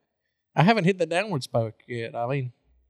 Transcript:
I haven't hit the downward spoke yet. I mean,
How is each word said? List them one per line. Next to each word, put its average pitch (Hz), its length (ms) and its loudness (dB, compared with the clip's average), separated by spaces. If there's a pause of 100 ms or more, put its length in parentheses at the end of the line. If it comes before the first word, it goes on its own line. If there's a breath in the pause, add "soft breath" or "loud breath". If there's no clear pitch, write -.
(560)
I 147 80 6
haven't 214 220 4
hit 185 120 2
the 175 80 -2
downward 165 380 -2
spoke 113 440 -4
yet. 117 280 -8
I 117 120 -4
mean, 131 260 -4 (360)